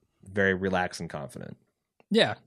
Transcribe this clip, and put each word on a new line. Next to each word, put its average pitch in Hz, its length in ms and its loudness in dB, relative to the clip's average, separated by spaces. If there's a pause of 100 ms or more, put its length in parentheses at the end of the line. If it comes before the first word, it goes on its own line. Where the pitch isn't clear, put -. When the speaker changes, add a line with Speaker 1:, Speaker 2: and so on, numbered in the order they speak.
(240)
Speaker 1:
very 95 300 2
relaxed 92 460 -2
and 85 100 -8
confident. 65 480 -12 (540)
Speaker 2:
Yeah, 175 240 4 (120)